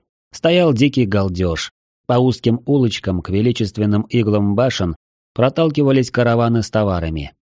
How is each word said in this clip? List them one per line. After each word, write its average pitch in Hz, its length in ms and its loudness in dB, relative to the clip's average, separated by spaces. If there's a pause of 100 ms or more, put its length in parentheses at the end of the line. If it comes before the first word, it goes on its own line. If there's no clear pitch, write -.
(340)
Стоял 170 400 2
дикий 131 320 2
галдеж. 92 640 -2 (360)
По 123 120 0
узким 120 480 0
улочкам 110 560 0
к - 80 -10
величественным 104 720 0
иглам 104 520 0
башен 98 400 0 (380)
проталкивались 135 760 0
караваны 117 520 0
с - 80 -8
товарами. 82 600 -2 (200)